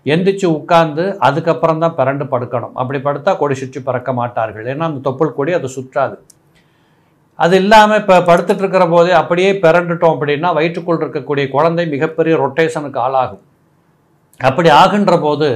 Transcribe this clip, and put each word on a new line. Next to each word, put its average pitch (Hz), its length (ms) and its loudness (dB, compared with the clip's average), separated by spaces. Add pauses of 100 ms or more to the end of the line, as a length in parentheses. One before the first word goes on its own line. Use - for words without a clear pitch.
எந்திரிச்சு 185 400 0
உட்கார்ந்து 165 720 0
அதுக்கப்புறம் 160 600 0
தான் 165 180 -2
பிறண்டு 139 320 -2
படுக்கணும். 120 460 -6
அப்படி 123 240 -6
படுத்தா 143 380 -2
கொடி 143 180 -2
சுற்றி 131 280 -10
பறக்க 127 300 -4
மாட்டார்கள். 117 540 -6
ஏன்னா 143 240 -6
அந்த 135 200 -6
தொப்புள் 147 240 -2
கொடி 143 180 -4
அது 139 160 -4
சுற்றாது. 131 500 -6 (1200)
அது 170 180 2
இல்லாம 214 400 6
இப்ப 190 240 4
படுத்துட்டு 180 420 2
இருக்கிற 185 240 2
போதே 170 260 4
அப்படியே 175 400 2
பிறண்டுட்டோம் 170 640 2
அப்படின்னா 147 400 -2
வயிற்றுக்குள் 170 440 -2
இருக்கக்கூடிய 143 500 -4
குழந்தை 165 380 0
மிகப்பெரிய 160 500 0
ரொட்டேஷனுக்கு 143 600 -2
ஆளாகும். 127 460 -2 (1000)
அப்படி 131 280 2
ஆகின்ற 175 500 4
போது 147 380 -2